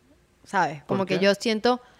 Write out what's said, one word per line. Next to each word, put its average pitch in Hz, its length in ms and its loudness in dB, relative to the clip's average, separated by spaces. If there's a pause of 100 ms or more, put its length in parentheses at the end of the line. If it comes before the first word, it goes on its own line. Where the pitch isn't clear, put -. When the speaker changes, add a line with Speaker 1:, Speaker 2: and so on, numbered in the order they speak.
(440)
Speaker 1:
¿sabes? 156 360 -2
Speaker 2:
¿Por - 80 -20
Speaker 1:
Como 196 180 -2
que 185 140 -2
Speaker 2:
qué? 190 60 2
Speaker 1:
yo 202 100 6
siento, 240 440 0 (200)